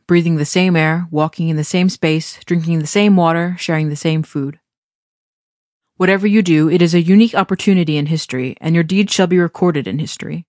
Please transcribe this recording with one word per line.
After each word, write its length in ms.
breathing 260
the 100
same 300
air, 380
walking 360
in 80
the 60
same 260
space, 560
drinking 360
the 80
same 260
water, 420
sharing 320
the 60
same 300
food. 340
Whatever 300
you 160
do, 260
it 140
is 120
a 60
unique 360
opportunity 600
in 100
history, 540
and 140
your 80
deeds 300
shall 160
be 100
recorded 480
in 140
history. 480